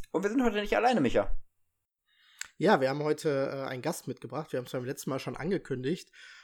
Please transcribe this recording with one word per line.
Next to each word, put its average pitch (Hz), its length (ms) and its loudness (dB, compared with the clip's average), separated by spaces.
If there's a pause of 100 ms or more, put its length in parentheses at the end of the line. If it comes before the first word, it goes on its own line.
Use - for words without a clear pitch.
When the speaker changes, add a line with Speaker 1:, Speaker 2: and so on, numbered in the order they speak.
(120)
Speaker 1:
und 160 100 0
wir 202 80 0
sind 254 120 2
heute 208 200 2
nicht 202 120 0
alleine, 220 280 4
Micha. 110 340 4 (1200)
Speaker 2:
Ja, 170 240 4
wir 131 80 4
haben 147 140 -2
heute, 147 500 0
äh, 135 160 -6
einen 127 140 -8
Gast 160 260 -4
mitgebracht. 131 440 -8
Wir 139 60 -2
haben's 123 140 -8
beim 127 140 -6
letzten 135 240 -8
Mal 135 80 -4
schon 131 180 -8
angekündigt. 147 720 -4 (340)